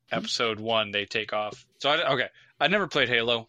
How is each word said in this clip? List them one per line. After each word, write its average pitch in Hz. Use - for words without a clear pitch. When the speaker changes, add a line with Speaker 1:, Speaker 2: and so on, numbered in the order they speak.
Speaker 1:
Hmm. 120
Speaker 2:
episode 113
one, 110
they 101
take -
off. 107
So 139
I, 151
okay, 127
I 143
never 190
played 131
Halo, 117